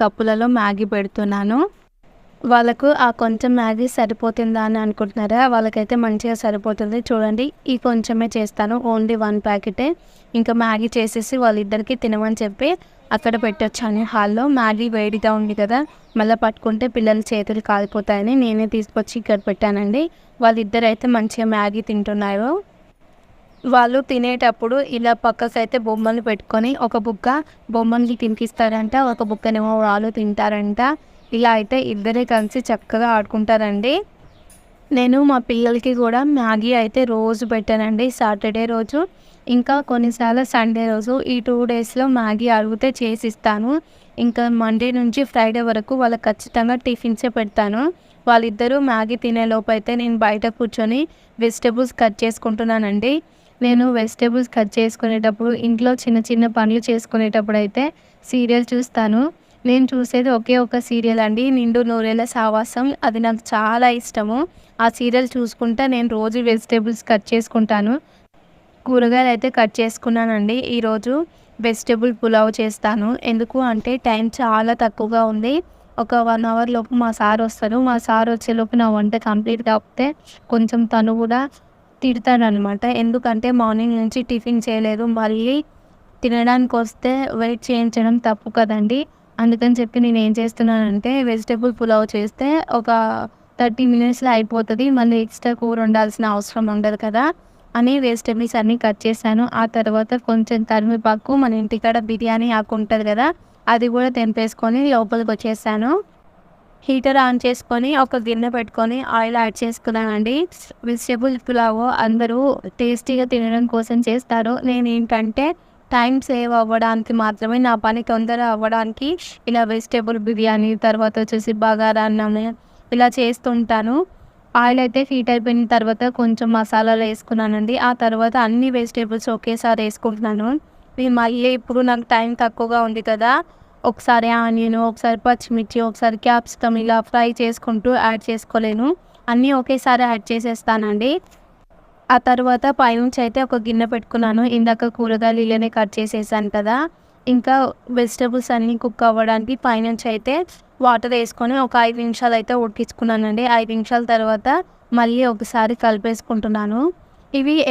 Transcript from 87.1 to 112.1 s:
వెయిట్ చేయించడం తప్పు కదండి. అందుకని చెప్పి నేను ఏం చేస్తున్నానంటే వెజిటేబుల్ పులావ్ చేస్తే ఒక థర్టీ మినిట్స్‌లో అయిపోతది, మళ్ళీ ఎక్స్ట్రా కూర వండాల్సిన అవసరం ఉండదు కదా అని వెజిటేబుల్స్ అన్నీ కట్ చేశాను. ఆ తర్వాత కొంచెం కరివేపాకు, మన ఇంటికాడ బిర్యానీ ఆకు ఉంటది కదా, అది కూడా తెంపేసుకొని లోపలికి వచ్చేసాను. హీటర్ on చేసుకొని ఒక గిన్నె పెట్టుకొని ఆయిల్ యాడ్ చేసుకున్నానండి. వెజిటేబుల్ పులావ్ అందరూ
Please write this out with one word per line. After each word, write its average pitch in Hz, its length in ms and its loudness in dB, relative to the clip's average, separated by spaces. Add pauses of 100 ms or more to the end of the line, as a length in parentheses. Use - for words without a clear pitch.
వెయిట్ 226 280 -2
చేయించడం 233 480 0 (100)
తప్పు 220 320 -4
కదండి. 214 420 0 (440)
అందుకని 233 360 4
చెప్పి 233 240 -2
నేను 226 220 2
ఏం 214 140 2
చేస్తున్నానంటే 220 680 0 (200)
వెజిటేబుల్ 226 500 -2
పులావ్ 220 340 2
చేస్తే 220 360 -2 (280)
ఒక 233 120 -2 (680)
థర్టీ 240 260 0 (100)
మినిట్స్‌లో 247 420 0
అయిపోతది, 220 500 0 (120)
మళ్ళీ 233 260 4
ఎక్స్ట్రా 240 280 -4 (100)
కూర 233 220 -2
వండాల్సిన 220 400 2 (120)
అవసరం 220 380 -4
ఉండదు 208 320 -2
కదా 220 180 0 (540)
అని 254 160 4 (100)
వెజిటేబుల్స్ 233 560 -2
అన్నీ 220 240 2
కట్ 214 220 0
చేశాను. 220 380 0 (180)
ఆ - 20 2 (120)
తర్వాత 220 380 0 (140)
కొంచెం 226 320 0 (100)
కరివేపాకు, 220 640 0 (100)
మన 240 100 2 (100)
ఇంటికాడ 226 340 0 (140)
బిర్యానీ 226 380 0 (100)
ఆకు 214 200 -4
ఉంటది 214 320 -2
కదా, 226 160 2 (400)
అది 233 280 2
కూడా 247 140 2 (100)
తెంపేసుకొని 226 640 0 (140)
లోపలికి 226 400 0
వచ్చేసాను. 220 560 -4 (960)
హీటర్ 269 360 2
on 247 200 2
చేసుకొని 247 460 -2 (120)
ఒక 254 140 -2 (100)
గిన్నె 233 300 -2
పెట్టుకొని 233 420 -4 (200)
ఆయిల్ 226 220 0
యాడ్ 220 220 -2
చేసుకున్నానండి. 220 760 -2 (520)
వెజిటేబుల్ 247 480 -2 (100)
పులావ్ 233 380 0 (220)
అందరూ 233 340 0 (400)